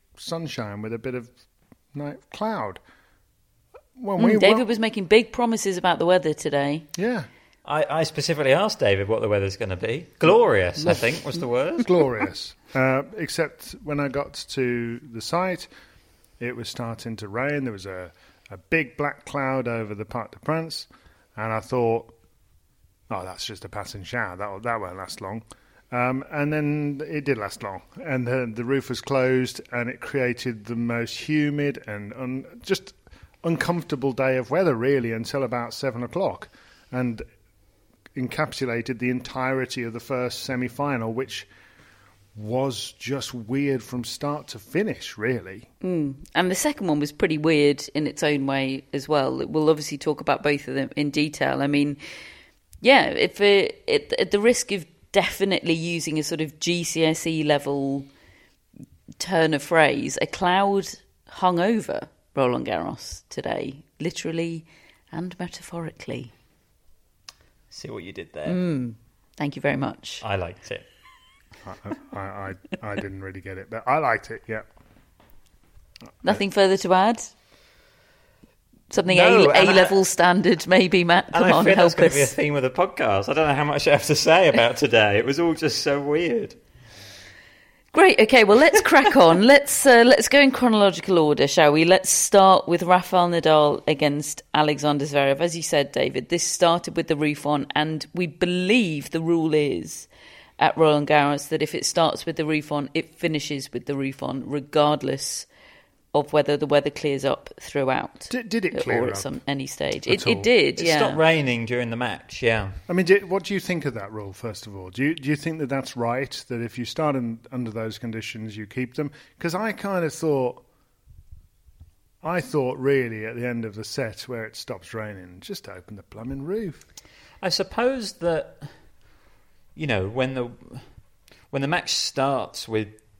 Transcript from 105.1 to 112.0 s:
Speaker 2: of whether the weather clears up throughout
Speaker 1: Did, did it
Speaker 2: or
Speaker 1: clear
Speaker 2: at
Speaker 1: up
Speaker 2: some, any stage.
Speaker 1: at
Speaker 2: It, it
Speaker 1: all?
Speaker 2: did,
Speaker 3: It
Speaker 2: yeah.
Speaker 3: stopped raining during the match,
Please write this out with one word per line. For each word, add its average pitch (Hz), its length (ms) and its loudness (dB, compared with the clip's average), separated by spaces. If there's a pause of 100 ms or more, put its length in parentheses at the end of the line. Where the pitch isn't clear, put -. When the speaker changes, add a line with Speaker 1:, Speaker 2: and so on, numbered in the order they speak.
Speaker 2:
of - 200 0
whether 147 240 2
the 151 100 -4
weather 143 220 2
clears 139 340 -4
up - 260 -2 (120)
throughout - 680 -4
Speaker 1:
Did, 233 200 -6
did 220 160 -2
it - 100 -4
Speaker 2:
or - 60 -2
Speaker 1:
clear 120 240 -2
Speaker 2:
at 120 60 -2
Speaker 1:
up 101 60 -8
Speaker 2:
some, 135 300 -8
any 139 180 -4
stage. - 440 -6
Speaker 1:
at 156 40 2
Speaker 2:
It, - 140 -2
it 226 80 2
Speaker 1:
all? 190 80 -4
Speaker 2:
did, 185 380 4
Speaker 3:
It 165 40 -2
Speaker 2:
yeah. 160 120 2
Speaker 3:
stopped 147 180 0
raining 147 500 2
during 120 240 -4
the 113 60 -6
match, 117 480 -8